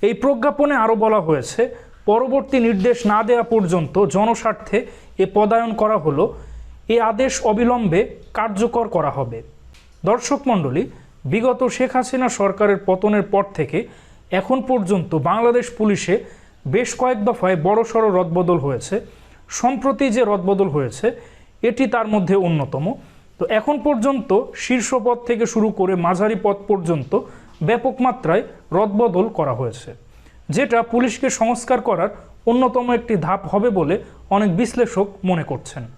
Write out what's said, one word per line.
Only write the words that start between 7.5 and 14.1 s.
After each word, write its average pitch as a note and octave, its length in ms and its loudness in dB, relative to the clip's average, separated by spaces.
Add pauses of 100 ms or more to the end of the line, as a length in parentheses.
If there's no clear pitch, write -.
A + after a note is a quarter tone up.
অবিলম্বে A3 500 2 (380)
কার্যকর A3+ 480 -2 (100)
করা D3 220 0
হবে। A#2 200 -6 (720)
দর্শক B3 300 0 (100)
মণ্ডলী, D#3+ 320 0 (500)
বিগত A#3+ 280 2 (160)
শেখ B3 200 0
হাসিনা B3+ 320 0 (100)
সরকারের G3 480 2
পতনের G3+ 460 2
পর G3 120 4 (140)
থেকে D#3 200 -2 (600)